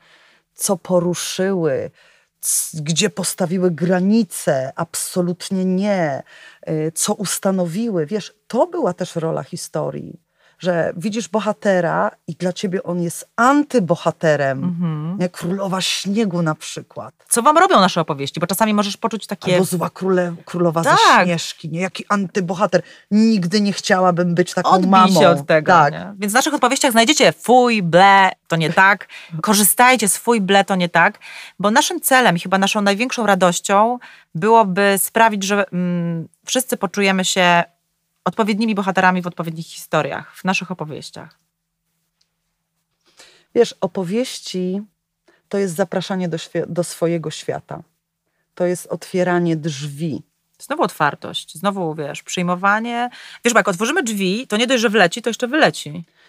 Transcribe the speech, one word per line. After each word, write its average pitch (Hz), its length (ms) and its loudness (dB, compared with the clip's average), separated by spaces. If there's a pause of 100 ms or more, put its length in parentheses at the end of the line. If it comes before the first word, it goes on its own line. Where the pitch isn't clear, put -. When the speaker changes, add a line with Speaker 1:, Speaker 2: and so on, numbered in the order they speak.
(540)
Speaker 1:
co - 240 -2
poruszyły, 175 1120 -2 (500)
c-, - 400 -4
gdzie 165 280 0
postawiły 180 640 -2
granice, 175 1040 0
absolutnie 180 880 -4
nie, 185 580 -2 (460)
y, 160 260 -2
co - 180 -2
ustanowiły. 190 920 -2
Wiesz, 190 300 -8 (120)
to 269 200 0
była 320 260 -2
też - 220 -8
rola 156 280 -4
historii, 147 760 -10 (400)
że 170 380 -2
widzisz 202 320 -6
bohatera 196 840 0 (160)
i 170 80 -10
dla 175 180 -4
ciebie 190 300 -4
on 175 180 -4
jest - 340 -6
antybohaterem, 170 1300 0
Speaker 2:
Mhm. 170 560 -4
Speaker 1:
nie? 180 100 -2
Królowa 185 520 -6
Śniegu 196 600 -2
na 156 140 0
przykład. - 580 -14 (160)
Speaker 2:
Co 233 120 0
wam 294 160 4
robią 349 220 6
nasze 180 220 4
opowieści? 143 380 -6
Bo 170 80 -2
czasami 214 260 0
możesz 202 240 -2
poczuć 214 300 -6
takie 190 260 -4
Speaker 1:
Albo 180 120 2
zła 170 240 -4
króle-, 180 460 -2 (100)
królowa 170 380 0
ze 170 60 2
Speaker 2:
Tak. 320 360 6
Speaker 1:
Śnieżki, 170 440 -4
nie? 160 120 -6
Jaki 190 280 -8
antybohater. 185 720 0 (300)
Nigdy 208 500 2
nie 202 120 0
chciałabym 180 640 2
być 175 180 0
taką 170 160 -2
Speaker 2:
Odbij 185 220 4
Speaker 1:
mamą. 190 280 6
Speaker 2:
się - 100 8
od 143 180 2
tego, 160 240 4
Speaker 1:
Tak. 156 220 6
Speaker 2:
nie? 160 240 -12
Więc 196 160 -4
w - 20 2
naszych 269 180 2
odpowiedziach 262 380 0
znajdziecie 226 400 4
fuj, 233 520 2
ble, 190 480 6 (160)
to - 80 -4
nie 160 180 0
tak. 196 340 4 (160)
Speaker 1:
<laughs> 160 180 -12
Speaker 2:
Korzystajcie 214 680 4
z - 80 -2
fuj, 233 240 0
ble, 196 240 4
to 196 100 -2
nie 180 140 0
tak. 175 300 2 (400)
Bo 202 120 2
naszym 294 300 0
celem 240 340 4
i 170 40 -2
chyba 190 180 -2
naszą 196 240 0
największą 214 440 -2
radością 202 720 2 (360)
byłoby 202 640 4
sprawić, 214 460 2
że, 196 280 0
mm, 175 560 -4 (180)
wszyscy - 320 -4
poczujemy 190 480 0
się 175 380 4 (640)
odpowiednimi 214 500 0
bohaterami 185 460 0
w 175 60 -8
odpowiednich 165 380 -10
historiach, - 720 -6
w - 80 -14
naszych 185 280 -2
opowieściach. 156 680 -14 (2250)
Speaker 1:
Wiesz, 233 260 2
opowieści 185 1000 -6 (680)
to 202 80 -4
jest 196 180 -2
zapraszanie 185 540 -4
do 160 80 -4
świe-, 160 300 -6
do 175 160 -4
swojego 165 480 -4
świata. 147 520 -10 (720)
To 180 100 -2
jest 175 220 -4
otwieranie 175 680 -2
drzwi. 147 680 -6 (360)
Speaker 2:
Znowu 302 240 -4
otwartość, - 720 -4
znowu, 180 380 -4
wiesz, 151 280 -10
przyjmowanie. 208 840 -2 (360)
Wiesz, 240 80 2
bo 220 60 4
jak 190 80 2
otworzymy 226 360 -2
drzwi, 214 440 -4
to 208 100 -2
nie 240 100 0
dość, 247 140 0
że 233 80 2
wleci, 202 320 2
to 240 80 -6
jeszcze 233 180 -4
wyleci. 175 560 -2 (260)